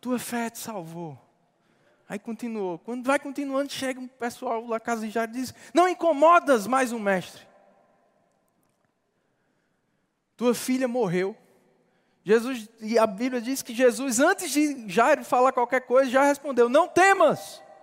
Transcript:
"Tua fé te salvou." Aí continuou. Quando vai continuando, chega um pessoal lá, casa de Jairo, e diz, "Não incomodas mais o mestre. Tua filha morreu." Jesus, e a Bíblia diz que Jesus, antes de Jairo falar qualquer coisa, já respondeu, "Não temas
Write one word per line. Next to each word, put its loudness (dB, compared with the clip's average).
"Tua -4
fé -6
te -14
salvou." -12
Aí -10
continuou. -8
Quando -10
vai 0
continuando, -6
chega -8
um -14
pessoal -8
lá, -6
casa -6
de -8
Jairo, -4
e -10
diz, -8
"Não 6
incomodas 4
mais -2
o -8
mestre. -4
Tua 0
filha -4
morreu." -2
Jesus, 0
e -2
a 4
Bíblia -4
diz -6
que -12
Jesus, 2
antes 2
de 0
Jairo 2
falar 2
qualquer -2
coisa, 2
já 4
respondeu, 2
"Não 4
temas 4